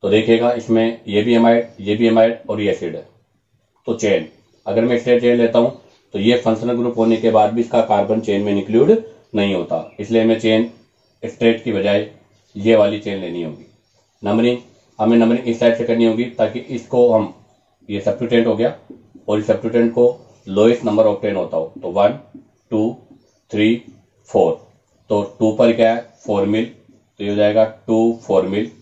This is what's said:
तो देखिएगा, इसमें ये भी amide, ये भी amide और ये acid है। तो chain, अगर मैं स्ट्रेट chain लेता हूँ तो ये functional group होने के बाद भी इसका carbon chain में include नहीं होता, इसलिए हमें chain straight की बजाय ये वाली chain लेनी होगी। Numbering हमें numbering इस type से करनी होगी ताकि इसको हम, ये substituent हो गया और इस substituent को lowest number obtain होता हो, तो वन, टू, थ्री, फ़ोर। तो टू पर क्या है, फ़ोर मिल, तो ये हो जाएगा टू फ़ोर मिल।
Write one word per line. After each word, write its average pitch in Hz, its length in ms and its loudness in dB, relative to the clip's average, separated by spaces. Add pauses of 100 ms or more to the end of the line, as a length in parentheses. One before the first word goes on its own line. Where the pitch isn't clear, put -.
तो 98 80 -4
देखिएगा, 113 420 2
इसमें 113 540 -2
ये 104 160 0
भी 117 120 2
amide, 117 320 2 (140)
ये 101 160 -4
भी 117 100 0
amide 113 320 2 (120)
और 107 100 -4
ये 101 100 0
acid 85 260 -8
है। - 100 -16 (800)
तो 117 80 -4
chain, 95 340 -2 (380)
अगर 113 180 0
मैं 120 140 0
स्ट्रेट 120 240 2
chain 120 160 2
लेता 117 200 2
हूँ - 220 0 (340)
तो 104 40 -6
ये 117 200 2
functional 120 380 -2
group 120 220 -4
होने 113 180 2
के 113 140 0
बाद 107 220 2
भी 117 80 -2
इसका 117 220 0
carbon 104 380 0
chain 101 220 -2
में 104 100 -2
include 113 380 2 (440)
नहीं 101 200 0
होता, - 360 -6 (100)
इसलिए 113 220 0
हमें 113 180 2
chain 113 300 0 (520)
straight 113 420 -2
की 117 80 -4
बजाय 101 380 -2 (460)
ये 110 200 2
वाली 104 240 2
chain 98 200 -8
लेनी 87 220 -8
होगी। 76 240 -12 (560)
Numbering 117 360 0 (400)
हमें 117 200 2
numbering 117 280 2
इस 113 140 -4
type 117 160 2
से 117 80 -6
करनी 117 220 0
होगी 113 260 0
ताकि 117 280 -2
इसको 120 500 0
हम, 107 240 0 (540)
ये 101 120 -6
substituent 117 460 0
हो 104 100 0
गया 117 180 -2 (540)
और 104 100 -2
इस 104 80 -6
substituent 117 460 0
को 120 120 2 (440)
lowest 110 360 2
number 110 220 2
obtain 98 300 -2
होता 85 200 -6
हो, 80 200 -6
तो 90 140 -10
वन, 101 280 0 (520)
टू, 113 260 -2 (540)
थ्री, 110 260 0 (520)
फ़ोर। - 240 2 (580)
तो 104 120 0 (160)
टू 110 140 0
पर 117 200 2
क्या 113 220 2
है, - 60 -6 (180)
फ़ोर 101 280 -2
मिल, 110 180 -2
तो - 600 -18
ये 101 60 -4
हो - 60 -4
जाएगा 110 280 2 (220)
टू 117 320 2
फ़ोर 95 300 0
मिल। 107 220 -4 (120)